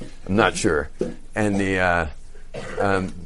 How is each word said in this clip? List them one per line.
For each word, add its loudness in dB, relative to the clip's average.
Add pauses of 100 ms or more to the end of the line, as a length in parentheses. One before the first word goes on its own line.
(260)
I'm 2
not 6
sure. 0 (440)
And 2
the, 2
uh, 4 (720)
um, 2 (140)